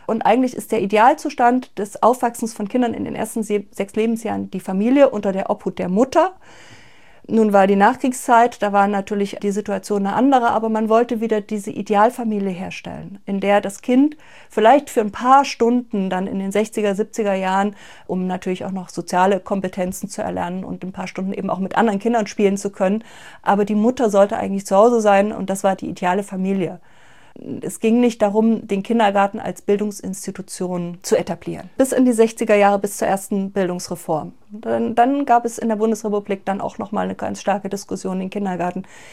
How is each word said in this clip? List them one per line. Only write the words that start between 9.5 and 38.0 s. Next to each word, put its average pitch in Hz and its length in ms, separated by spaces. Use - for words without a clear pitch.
Situation 202 540
eine 196 80
andere, 247 360
aber 220 180
man 220 220
wollte 233 320
wieder 220 180
diese 208 320
Idealfamilie 208 800
herstellen, 180 760
in 196 140
der 202 220
das 196 200
Kind 277 360
vielleicht 254 400
für 254 100
ein 208 140
paar 269 320
Stunden 233 640
dann 185 180
in 190 120
den 196 120
sechziger, 208 440
siebziger 208 380
Jahren, 190 440
um 185 200
natürlich 185 380
auch 185 60
noch 185 180
soziale 185 500
Kompetenzen 190 720
zu - 120
erlernen 180 440
und 180 180
ein 185 80
paar 185 160
Stunden 190 240
eben 190 180
auch 180 100
mit 190 180
anderen 202 220
Kindern 226 280
spielen 196 300
zu 202 140
können, 202 340
aber 202 220
die 208 120
Mutter 233 340
sollte 202 260
eigentlich 196 300
zu 190 100
Hause 233 240
sein 208 320
und - 180
das 190 140
war 190 140
die - 100
ideale 185 360
Familie. 190 580
Es - 180
ging 226 200
nicht 240 220
darum, 220 460
den 196 160
Kindergarten 202 560
als - 240
Bildungsinstitution 185 1400
zu - 160
etablieren. 175 640
Bis 269 120
in 254 140
die 254 60
sechziger 226 420
Jahre, 202 240
bis 202 200
zur - 100
ersten 196 440
Bildungsreform. 180 800
Dann, 226 420
dann 269 320
gab - 180
es 233 140
in 240 100
der 214 100
Bundesrepublik 208 680
dann 190 160
auch - 160
nochmal 196 280
eine 190 100
ganz 196 260
starke 196 280
Diskussion, 190 500